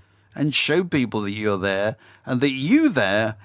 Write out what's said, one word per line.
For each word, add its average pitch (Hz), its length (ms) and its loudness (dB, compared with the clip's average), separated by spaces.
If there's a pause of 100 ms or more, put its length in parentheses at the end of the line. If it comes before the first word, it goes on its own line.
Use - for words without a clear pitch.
(340)
and 143 180 -2
show 160 300 2
people 123 380 -2
that 101 120 -4
you're 107 240 0
there 98 400 -2 (300)
and 127 140 -2
that 139 100 2
you 185 380 2
there 107 560 0